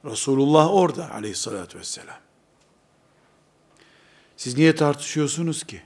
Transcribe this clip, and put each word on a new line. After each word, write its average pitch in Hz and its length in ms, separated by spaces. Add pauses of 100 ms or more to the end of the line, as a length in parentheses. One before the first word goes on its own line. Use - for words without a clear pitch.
Resulullah 143 680
orada 170 400
aleyhissalatü 107 640
vesselam. - 400 (2250)
Siz 127 200
niye 156 180
tartışıyorsunuz 151 920
ki? 92 220